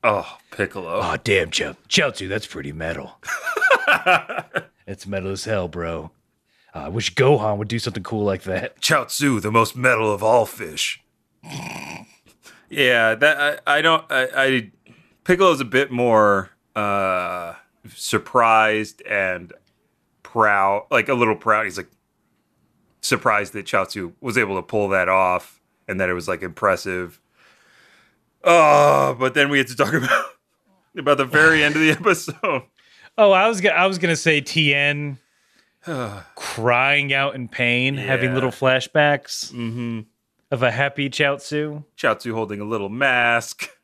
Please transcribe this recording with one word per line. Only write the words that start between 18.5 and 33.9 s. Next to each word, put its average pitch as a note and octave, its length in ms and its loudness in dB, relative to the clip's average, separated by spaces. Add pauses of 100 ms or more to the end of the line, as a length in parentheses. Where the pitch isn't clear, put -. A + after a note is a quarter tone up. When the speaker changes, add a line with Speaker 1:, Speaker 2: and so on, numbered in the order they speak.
Speaker 1:
and F#2 500 -4 (680)
proud, G2+ 680 2
like, A#2 180 2
a C#3 40 2
little A#2+ 220 2
proud. A2 300 0
He's, F#2 120 -10
like, F#2 120 -12 (1120)
surprised G#2 520 -2
that G2+ 120 -10
Chaozu F#2 540 -4
was A#2+ 180 -4
able G2+ 200 0
to F2+ 40 -4
pull G#2 280 -2
that F#2 200 2
off F#2 520 0 (260)
and F#2+ 140 -6
that F#2 80 0
it F2+ 40 -2
was, F2 140 -6
like, F2+ 140 -6
impressive. F2+ 800 -4 (1200)
Oh, D3 720 6
but C3 160 0
then C#3+ 160 4
we C#3+ 80 2
had C3 100 2
to B2 80 -14
talk A#2 180 0
<laughs> - 0 -
about, C3 320 0 (720)
about C#3+ 200 2
the C3+ 80 2
very D#3 380 4
end D3 120 2
of D#3 60 2
the D#3 100 4
episode. D#3+ 720 -2 (540)
Speaker 2:
Oh, G#3 140 8
I F#3+ 160 6
was A3 140 0
go-, G3 80 4
I E3+ 180 2
was F#3+ 100 -2